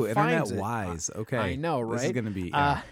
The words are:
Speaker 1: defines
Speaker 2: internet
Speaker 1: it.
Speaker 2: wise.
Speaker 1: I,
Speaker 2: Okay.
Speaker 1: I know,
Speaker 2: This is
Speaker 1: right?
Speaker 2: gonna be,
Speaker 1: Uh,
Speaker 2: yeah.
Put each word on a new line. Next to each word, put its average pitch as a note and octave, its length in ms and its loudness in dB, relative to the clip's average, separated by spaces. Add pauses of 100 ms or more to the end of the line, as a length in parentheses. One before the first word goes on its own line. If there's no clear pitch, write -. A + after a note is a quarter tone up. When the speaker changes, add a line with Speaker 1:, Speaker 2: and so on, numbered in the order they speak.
Speaker 1:
defines D#3+ 440 2
Speaker 2:
internet - 0 -
Speaker 1:
it. G2 100 -2
Speaker 2:
wise. F#2+ 520 -4
Speaker 1:
I, - 60 -8
Speaker 2:
Okay. A2 180 -2
Speaker 1:
I F#2+ 200 0
know, C#3 340 -2
Speaker 2:
This A2+ 120 0
is C#3+ 40 2
Speaker 1:
right? A#2+ 80 0
Speaker 2:
gonna A2+ 160 0
be, F#2 120 -2 (100)
Speaker 1:
Uh, C#3+ 40 0
Speaker 2:
yeah. C#3+ 240 2 (100)